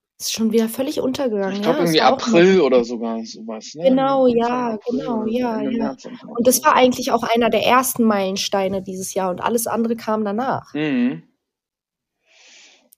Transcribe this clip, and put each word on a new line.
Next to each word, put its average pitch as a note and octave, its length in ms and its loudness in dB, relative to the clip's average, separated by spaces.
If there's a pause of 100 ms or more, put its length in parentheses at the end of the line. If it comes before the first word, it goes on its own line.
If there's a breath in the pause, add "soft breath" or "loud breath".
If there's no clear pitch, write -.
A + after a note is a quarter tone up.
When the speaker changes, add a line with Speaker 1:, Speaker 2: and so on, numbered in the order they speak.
(180)
Speaker 1:
Ist - 140 -8
schon A3 200 0
wieder A3+ 180 2
völlig C4+ 300 -6
untergegangen, G#3+ 560 -2
Speaker 2:
Ich G3+ 40 -6
glaub, - 160 2
Speaker 1:
ja, F3 60 0
es E3+ 80 2
Speaker 2:
irgendwie D#3 100 4
Speaker 1:
war B2 140 6
auch - 120 -6
Speaker 2:
April F#3+ 280 6
Speaker 1:
immer F3 100 6
Speaker 2:
oder B2 200 4
sogar A2+ 420 -6
sowas, A2 480 -14
ne? E3+ 160 2
Speaker 1:
Genau, C4+ 340 2
Speaker 2:
Anfang A#3+ 140 4
Speaker 1:
ja, A#3+ 320 -2
Speaker 2:
April A#3+ 280 -6
Speaker 1:
genau, B3+ 180 -4
Speaker 2:
oder A3 80 -4
so, A#3 40 -2
Speaker 1:
ja, A#3 300 -2
Speaker 2:
Ende C4 140 -4
Speaker 1:
ja. A3+ 120 -2
Speaker 2:
März, C4 220 -8
Anfang - 240 -18
Speaker 1:
Und - 160 0
das B3+ 140 2
Speaker 2:
April. D#4 100 4
Speaker 1:
war - 60 4
eigentlich B3+ 360 2
auch A#3 100 0
einer A#3 280 2
der A3+ 160 2
ersten B3 380 2
Meilensteine G3 800 0
dieses F#3+ 300 -10
Jahr F#3+ 180 -2
und F3+ 120 -6
alles A3+ 240 -2
andere A3+ 300 -2
kam A3 280 -4
danach. G#3 480 -4
Speaker 2:
Mhm. D3 520 -2 (1700 soft breath)